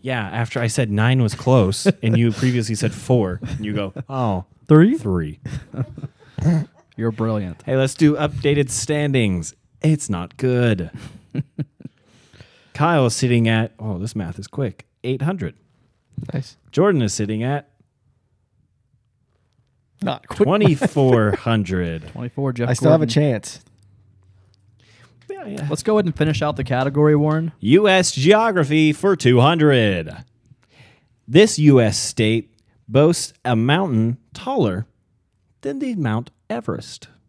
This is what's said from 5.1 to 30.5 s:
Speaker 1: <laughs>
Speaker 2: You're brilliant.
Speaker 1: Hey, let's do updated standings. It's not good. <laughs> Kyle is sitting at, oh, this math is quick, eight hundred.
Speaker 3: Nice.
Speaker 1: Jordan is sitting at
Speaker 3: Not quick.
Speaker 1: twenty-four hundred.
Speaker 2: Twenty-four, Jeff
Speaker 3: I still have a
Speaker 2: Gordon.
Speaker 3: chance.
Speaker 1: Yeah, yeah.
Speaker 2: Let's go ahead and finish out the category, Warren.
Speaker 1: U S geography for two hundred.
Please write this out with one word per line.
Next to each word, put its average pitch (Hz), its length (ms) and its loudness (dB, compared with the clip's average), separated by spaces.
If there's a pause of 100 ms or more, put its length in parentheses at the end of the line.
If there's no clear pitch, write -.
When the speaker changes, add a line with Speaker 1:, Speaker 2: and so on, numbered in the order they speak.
Speaker 1:
<laughs> - 40 -10 (1500)
Speaker 2:
You're 113 140 -2
brilliant. 107 540 -6
Speaker 1:
Hey, 135 120 -4
let's 135 180 0
do 147 200 4
updated 147 560 -2
standings. 127 840 -2 (280)
It's 156 280 0
not 87 260 -6
good. 120 540 0 (420)
<laughs> 151 100 -8 (1300)
Kyle 151 320 2
is 110 100 0
sitting 120 320 2
at, 113 320 0
oh, 104 180 -6
this 104 160 -8
math 104 240 -8
is 101 80 -14
quick, - 400 -8 (160)
eight 131 200 -6
hundred. 165 320 -6 (800)
Speaker 3:
Nice. - 240 -10 (140)
Speaker 1:
Jordan 175 320 2
is 101 120 -2
sitting 107 280 -4
at 139 280 -6 (2250)
Speaker 3:
Not 175 260 -8
quick. - 180 0
Speaker 1:
twenty-four 135 920 2
hundred. 90 720 -4
Speaker 2:
Twenty-four, 131 440 -8
Jeff 120 160 -4
Speaker 3:
I 131 60 2
still 135 160 2
have 160 100 6
a 147 60 0
Speaker 2:
Gordon. 117 80 -4
Speaker 3:
chance. 139 460 -2 (1700)
Speaker 1:
Yeah, 381 180 -14
yeah. 196 240 -8
Speaker 2:
Let's 156 120 -6
go 214 140 0
ahead 208 80 2
and 165 120 -2
finish 156 260 0
out 151 140 -4
the 135 80 -6
category, 139 520 2
Warren. 156 440 0
Speaker 1:
U 170 280 4
S 185 240 2
geography 160 800 2
for 190 240 0
two 123 240 4
hundred. 123 720 2 (1120)